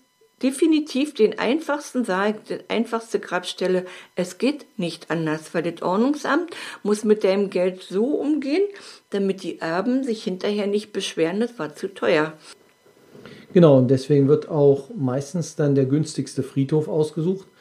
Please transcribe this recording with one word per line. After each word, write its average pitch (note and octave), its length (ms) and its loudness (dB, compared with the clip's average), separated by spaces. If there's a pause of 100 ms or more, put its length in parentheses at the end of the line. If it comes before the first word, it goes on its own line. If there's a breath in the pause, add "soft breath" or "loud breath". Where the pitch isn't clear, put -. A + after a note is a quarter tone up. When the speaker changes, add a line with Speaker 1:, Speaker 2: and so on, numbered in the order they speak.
(420)
Speaker 1:
definitiv D4 760 0
den G#3+ 240 2
einfachsten C#4 640 -2
Sarg, G3+ 400 -2
die F3 120 -8 (100)
einfachste A3+ 520 -2
Grabstelle. F3+ 640 -2 (300 loud breath)
Es F3+ 240 -6
geht C#4 260 -2 (120)
nicht E3+ 340 -6
anders, D#3+ 420 -4
weil E3 100 -2
das E3+ 200 -6
Ordnungsamt C4+ 720 0 (280 loud breath)
muss G#3 200 0
mit G#3+ 200 4
deinem G3 280 2
Geld F#3 320 -2
so G3 220 -2
umgehen, D4 580 0 (480 loud breath)
damit G3 320 -2
die E3+ 160 -8
Erben G3+ 440 -2
sich A3 200 -4
hinterher G3 440 -2
nicht G#3 260 -2
beschweren, F#3 460 -2
das A#3+ 200 -6
war D3+ 160 -8
zu - 180 -8
teuer. D#3+ 400 0 (1200 loud breath)
Speaker 2:
Genau, D#3 260 10
und B2+ 100 4
deswegen C#3 380 4
wird D3+ 220 2
auch C#3+ 460 4
meistens C#3 600 -4
dann D3 200 2
der C3+ 100 4
günstigste C#3 580 -2
Friedhof D3+ 440 0
ausgesucht. E3 600 -2 (140 soft breath)